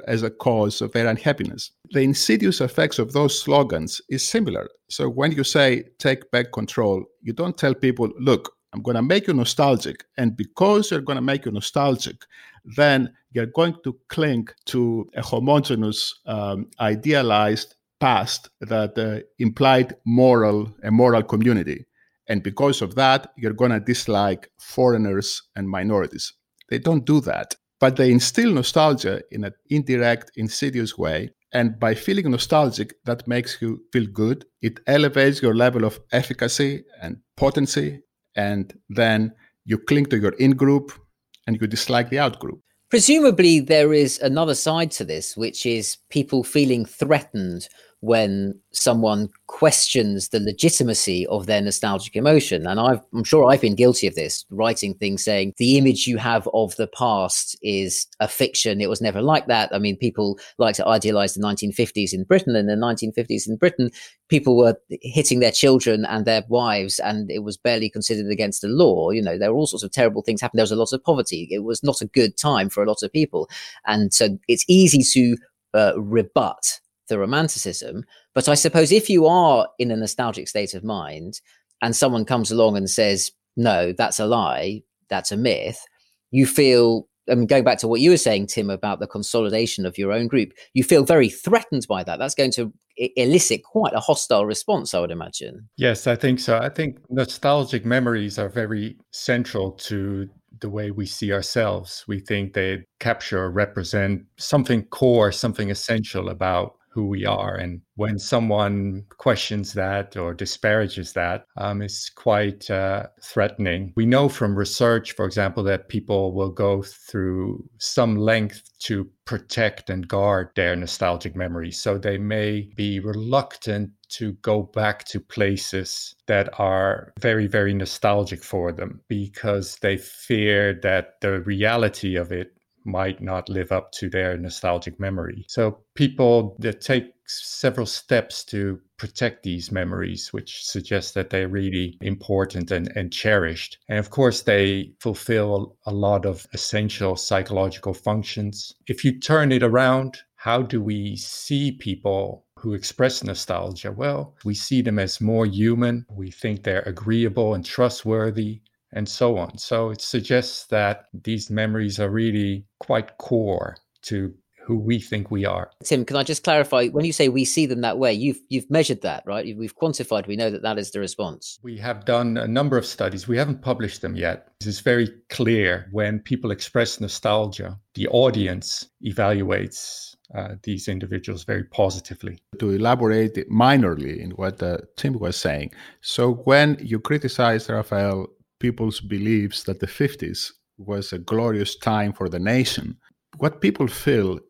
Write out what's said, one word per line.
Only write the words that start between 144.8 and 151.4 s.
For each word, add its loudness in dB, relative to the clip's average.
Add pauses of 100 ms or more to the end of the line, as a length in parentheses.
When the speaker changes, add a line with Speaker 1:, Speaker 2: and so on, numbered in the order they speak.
Speaker 3:
fulfill -2 (100)
a -6
lot 0
of -6
essential -2
psychological -2
functions. -6 (140)
If -6
you 0
turn 2
it 2
around, 2 (160)
how -2
do -4
we -4
see -4